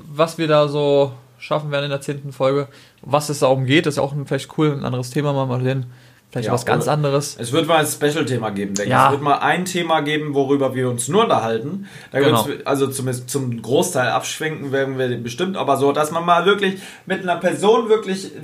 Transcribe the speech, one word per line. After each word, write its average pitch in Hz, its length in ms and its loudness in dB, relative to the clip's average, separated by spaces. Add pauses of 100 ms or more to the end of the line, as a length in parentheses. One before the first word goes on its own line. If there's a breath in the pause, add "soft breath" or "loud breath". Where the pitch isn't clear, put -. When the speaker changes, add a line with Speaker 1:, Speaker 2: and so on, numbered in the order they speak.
Speaker 1:
was 156 300 0
wir 165 80 0
da 151 220 4
so 143 420 2 (300)
schaffen 151 320 -4
werden 143 140 -2
in 143 40 -4
der 139 100 -4
zehnten 139 300 -8
Folge. 135 380 0 (340 loud breath)
Was 147 260 0
es 151 120 -4
da 139 80 4
umgeht, 135 400 2
ist 139 100 -2
auch 135 140 0
ein, 143 140 -6
vielleicht - 300 -6
cool, 156 160 2
ein 135 120 -6
anderes 127 260 -4
Thema 147 220 0
mal, 135 140 0
mal 123 180 -2
sehen. 131 220 0 (440 loud breath)
Vielleicht 120 160 -4
Speaker 2:
Ja, - 60 0
Speaker 1:
was 120 120 -2
ganz - 200 0
Speaker 2:
oder 143 80 2
Speaker 1:
anderes. 143 480 0
Speaker 2:
es 117 100 -6
wird 156 160 2
mal 165 120 4
ein 151 80 2
Special-Thema 127 640 -2
geben, 98 240 -4
denke 104 100 -2
ich. 123 60 -2
Speaker 1:
Ja. 127 160 6
Speaker 2:
Es 139 80 4
wird 143 80 -2
mal 139 160 2
ein 165 260 0
Thema 165 380 0
geben, 151 300 -2
worüber 135 440 2
wir 127 120 0
uns 120 200 -4
nur 208 160 4
unterhalten. 127 640 -2 (240 loud breath)
Da 131 80 2
Speaker 1:
Genau. 117 260 4
Speaker 2:
wird's, - 200 -6
also 139 200 0
zumindest 127 440 -6
zum 123 300 -4
Großteil 131 500 0
abschwenken 143 600 -4
werden 135 260 0
wir 131 120 0 (120)
bestimmt, 147 360 -4
aber 135 200 0
so, 139 140 2
dass 151 220 0
man 165 120 -2
mal 170 220 4
wirklich 196 340 2 (240 loud breath)
mit 180 180 -4
einer 180 120 0
Person 185 540 2
wirklich, 190 420 0 (120)